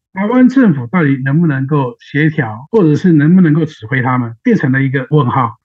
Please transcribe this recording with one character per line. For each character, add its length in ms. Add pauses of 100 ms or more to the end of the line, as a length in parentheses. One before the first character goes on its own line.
(140)
台 120
湾 220
政 260
府 140
到 160
底 200
能 160
不 60
能 220
够 320
协 280
调， 440
或 100
者 140
是 160
能 240
不 60
能 100
够 120
指 220
挥 160
他 160
们， 240
变 140
成 160
了 100
一 60
个 220
问 200
号。 240 (100)